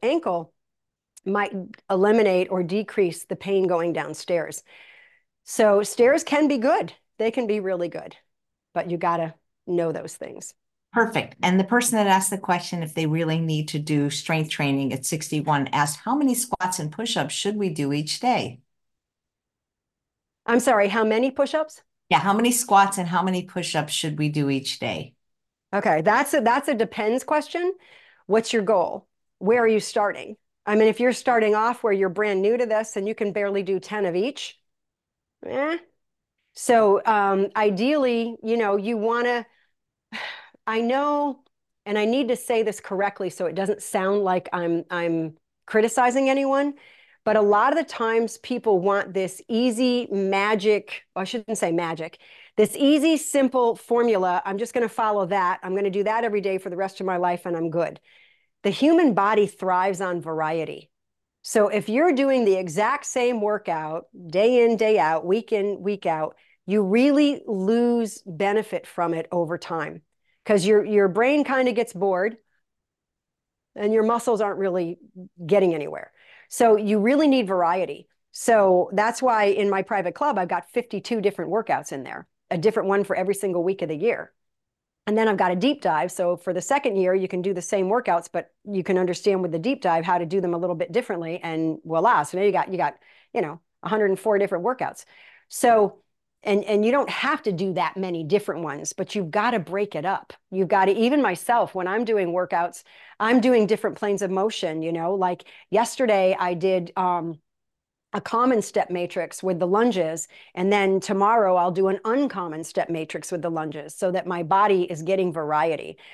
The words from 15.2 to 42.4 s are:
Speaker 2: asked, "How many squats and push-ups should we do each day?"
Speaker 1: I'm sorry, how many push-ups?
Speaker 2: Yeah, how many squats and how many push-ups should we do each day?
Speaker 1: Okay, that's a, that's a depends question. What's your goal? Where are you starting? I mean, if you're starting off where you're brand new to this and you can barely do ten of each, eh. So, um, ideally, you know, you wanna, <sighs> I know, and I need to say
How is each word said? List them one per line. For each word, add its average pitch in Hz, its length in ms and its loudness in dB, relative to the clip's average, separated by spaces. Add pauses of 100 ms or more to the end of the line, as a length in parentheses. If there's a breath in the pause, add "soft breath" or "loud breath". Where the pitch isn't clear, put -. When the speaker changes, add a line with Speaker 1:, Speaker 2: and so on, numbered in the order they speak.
Speaker 2:
asked, 147 320 0
"How 233 100 -2
many 269 220 2
squats - 420 -4
and 151 140 -6
push-ups 160 420 -4
should 208 220 -4
we 196 140 -2
do 147 220 -2
each 151 280 -4
day?" 202 400 -2 (1900)
Speaker 1:
I'm 233 140 4
sorry, 220 260 4
how 220 180 0
many 226 280 2
push-ups? 294 500 -2 (280)
Speaker 2:
Yeah, 165 80 6
how 196 160 2
many 233 180 2
squats 196 460 4
and 180 100 -4
how 175 140 0
many 180 220 -2
push-ups 165 460 -4
should 151 280 -4
we 151 100 0
do 147 220 0
each 135 280 -4
day? 82 360 -8 (580)
Speaker 1:
Okay, 190 300 0
that's 254 320 2
a, 277 80 2
that's 240 260 2
a 294 60 0
depends 220 500 -2
question. 339 480 -2 (540 soft breath)
What's 226 260 0
your 233 80 2
goal? 196 480 0 (300)
Where 233 240 2
are 226 60 4
you 220 120 2
starting? 208 560 -4 (300)
I 208 80 2
mean, 220 140 6
if 214 120 0
you're 240 140 2
starting 220 400 2
off 226 280 0
where 220 100 0
you're 190 180 2
brand 196 320 0
new 220 160 2
to 247 80 -2
this 220 300 -2
and 202 120 -4
you 220 60 -4
can 208 180 -4
barely 202 300 -2
do 185 180 -4
ten 208 240 -6
of 170 100 -2
each, 226 460 -6 (840)
eh. 311 320 -4 (760)
So, 220 540 4
um, 196 500 2
ideally, 233 880 0
you 226 160 0
know, 202 180 0
you 214 220 -4
wanna, 240 480 -2 (640)
<sighs> - 540 -16
I 220 160 0
know, 285 600 0 (440)
and 208 100 -2
I 208 80 2
need 240 240 2
to 240 80 0
say 233 260 0